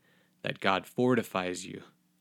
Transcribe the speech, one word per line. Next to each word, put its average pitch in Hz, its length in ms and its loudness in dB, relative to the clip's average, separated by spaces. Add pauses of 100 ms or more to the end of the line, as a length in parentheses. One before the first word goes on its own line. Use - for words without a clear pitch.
(420)
that - 180 -6
God 95 280 2
fortifies 101 800 0
you 98 160 -12 (380)